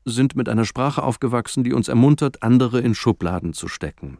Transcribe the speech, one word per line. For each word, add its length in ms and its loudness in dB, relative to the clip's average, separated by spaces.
sind 280 0
mit 140 -2
einer 160 0
Sprache 380 -2
aufgewachsen, 600 -2
die 120 -2
uns 140 0
ermuntert, 540 2
andere 380 4
in 140 0
Schubladen 580 -2
zu 160 -12
stecken, 520 -12